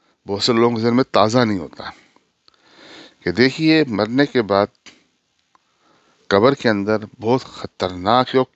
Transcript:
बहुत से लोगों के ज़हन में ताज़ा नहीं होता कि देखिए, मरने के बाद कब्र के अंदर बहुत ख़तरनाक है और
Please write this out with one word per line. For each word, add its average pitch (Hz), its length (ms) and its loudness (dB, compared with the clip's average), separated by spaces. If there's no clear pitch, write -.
बहुत 98 160 -6
से 127 100 0
लोगों 117 240 2
के 110 60 -4
ज़हन 117 120 0
में 131 100 2
ताज़ा 110 300 2
नहीं 104 140 -2
होता - 340 -14
कि 87 80 -4
देखिए, 151 520 2
मरने 120 420 0
के 127 160 -2
बाद 101 260 0
कब्र 110 240 4
के 123 140 -2
अंदर 104 400 -2
बहुत 120 220 0
ख़तरनाक 92 840 -4
है 131 120 0
और 131 160 0